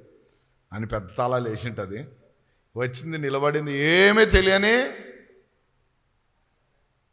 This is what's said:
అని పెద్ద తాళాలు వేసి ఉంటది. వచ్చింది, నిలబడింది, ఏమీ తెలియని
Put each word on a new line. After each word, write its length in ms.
అని 140
పెద్ద 300
తాళాలు 320
వేసి 200
ఉంటది. 380
వచ్చింది, 400
నిలబడింది, 600
ఏమీ 480
తెలియని 640